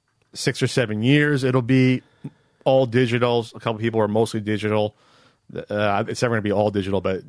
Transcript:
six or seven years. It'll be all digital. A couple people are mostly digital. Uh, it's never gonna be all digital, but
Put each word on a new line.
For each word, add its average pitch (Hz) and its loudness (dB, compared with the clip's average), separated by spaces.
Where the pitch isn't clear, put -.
six - -4
or 131 2
seven 107 -2
years. 143 2
It'll 127 2
be 127 2
all 135 4
digital. 120 0
A 117 -18
couple 113 -4
people 113 0
are 104 2
mostly 110 0
digital. 107 -2
Uh, 104 0
it's - -8
never 120 0
gonna 107 0
be 101 0
all 104 2
digital, 98 -2
but 95 -2